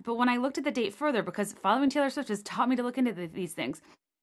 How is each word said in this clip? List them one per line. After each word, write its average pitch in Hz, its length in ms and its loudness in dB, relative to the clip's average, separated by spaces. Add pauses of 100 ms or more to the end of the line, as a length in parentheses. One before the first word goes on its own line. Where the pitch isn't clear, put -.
but 233 120 -4
when 247 140 4
I 240 80 2
looked 254 200 0
at 277 80 -2
the 294 40 2
date 233 240 0
further, 277 300 0
because 196 300 -4
following 254 360 4
Taylor 277 200 2
Swift - 200 -6
has 202 140 -4
taught 233 240 -2
me 254 80 4
to 247 80 -2
look 247 140 -4
into 247 160 2
th-, 170 180 -6
these 180 220 -6
things, 127 280 -6 (420)